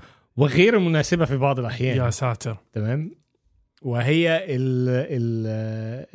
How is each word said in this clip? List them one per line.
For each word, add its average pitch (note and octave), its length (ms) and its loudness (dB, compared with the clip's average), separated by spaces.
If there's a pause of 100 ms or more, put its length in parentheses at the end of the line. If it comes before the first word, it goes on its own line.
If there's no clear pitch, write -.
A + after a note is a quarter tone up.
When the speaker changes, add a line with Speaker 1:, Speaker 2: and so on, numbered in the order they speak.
(360)
Speaker 1:
وغير D#3 400 6
المناسبة E3+ 480 2
في C#3 120 0
بعض C3+ 220 2
الأحيان". B2 380 -2
Speaker 2:
يا B2 140 2
ساتر. A2+ 460 -4 (160)
Speaker 1:
تمام. B2 380 -4 (720)
وهي D3+ 540 2
ال-، B2+ 720 -2
ال-، A2 1080 -6